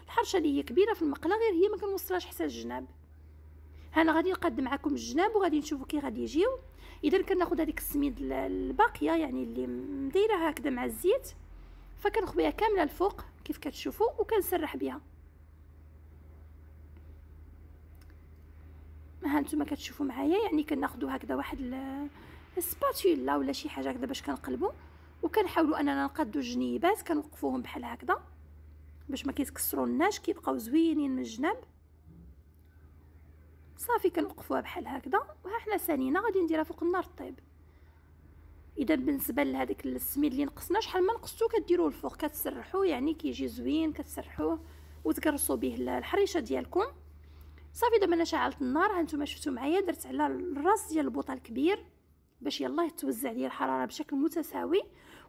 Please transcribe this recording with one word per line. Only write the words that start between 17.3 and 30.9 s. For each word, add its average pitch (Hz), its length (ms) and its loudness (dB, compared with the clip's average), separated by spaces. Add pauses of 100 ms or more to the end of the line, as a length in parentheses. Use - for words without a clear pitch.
ها 294 160 2
نتوما 294 240 -2
كتشوفوا - 400 -6
معايا، 285 380 2
يعني 311 200 2
كناخذوا 269 520 -2
هكذا 254 200 -4
واحد 269 240 -4
ال-، 269 500 -6 (480)
السباتولا 320 800 2
ولا 277 140 0
شي 285 180 -6
حاجه 269 200 -4
هكذا 254 160 -4
باش 269 160 -6
كنقلبوا، 320 500 -2 (520)
وكنحاولوا 330 560 2
اننا 277 260 0
نقادوا 277 360 -2
الجنيبات، 247 600 0
كنوقفوهم 294 600 -2
بحال 240 240 -10
هكذا 247 360 -2 (880)
باش - 160 -6
ما - 60 -4
كيتكسروا - 540 -2
لناش، 277 340 2
كيبقاو - 380 -2
زوينين 294 540 2